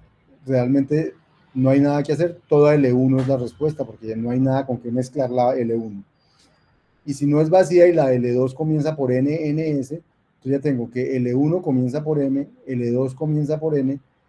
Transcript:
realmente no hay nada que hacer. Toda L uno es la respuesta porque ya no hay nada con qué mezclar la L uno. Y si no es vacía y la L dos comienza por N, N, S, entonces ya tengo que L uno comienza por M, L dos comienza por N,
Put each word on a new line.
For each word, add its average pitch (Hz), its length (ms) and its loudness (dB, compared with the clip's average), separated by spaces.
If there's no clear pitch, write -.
realmente 135 680 0
no 131 160 2
hay 139 120 4
nada 143 200 2
que 147 120 -2
hacer. 170 340 -2
Toda 147 280 6
L 135 180 4
uno 131 260 2
es 127 80 -2
la 135 80 0
respuesta 143 480 -4
porque 110 240 -16
ya 110 80 -6
no 117 140 -4
hay 127 100 -2
nada 131 260 0
con 127 120 -6
qué 120 120 -12
mezclar 127 420 -4
la 123 220 0
L 117 220 -2
uno. 107 260 -8
Y 147 80 -6
si 143 120 -4
no 147 160 4
es 156 80 0
vacía 175 380 6
y 175 60 6
la 143 200 2
L 120 200 0
dos 127 220 0
comienza 156 400 -2
por 131 160 -2
N, 143 380 0
N, 151 300 -2
S, 135 160 -8
entonces - 560 -12
ya 139 100 0
tengo 123 280 -2
que 131 280 -4
L 123 180 0
uno 156 260 0
comienza 131 440 -2
por 151 160 -2
M, 139 260 -2
L 120 260 -4
dos 131 240 -2
comienza 151 440 -2
por 156 180 -2
N, 135 220 -2